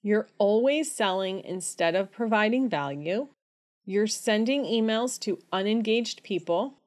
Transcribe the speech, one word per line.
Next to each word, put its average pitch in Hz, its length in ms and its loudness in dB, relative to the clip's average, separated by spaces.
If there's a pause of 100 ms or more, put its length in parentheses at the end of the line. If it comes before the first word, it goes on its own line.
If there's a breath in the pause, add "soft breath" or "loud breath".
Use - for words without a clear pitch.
You're 208 240 2 (100)
always 240 540 2
selling 190 500 -2
instead 175 540 -2
of 190 160 0
providing 226 580 2
value. 151 580 -4 (580)
You're 202 220 0
sending 226 560 0
emails 226 580 0
to - 180 -4 (120)
unengaged 220 720 0
people. 185 520 -2 (120)